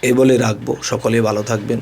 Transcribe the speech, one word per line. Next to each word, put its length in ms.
এই 120
বলে 240
রাখবো, 340
সকলেই 380
ভালো 220
থাকবেন। 380